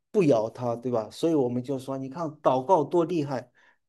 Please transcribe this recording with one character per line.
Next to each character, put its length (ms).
不 140
咬 240
他， 260
对 160
吧？ 200
所 180
以 60
我 140
们 140
就 160
说， 200
你 100
看， 180
祷 240
告 180
多 220
厉 180
害， 300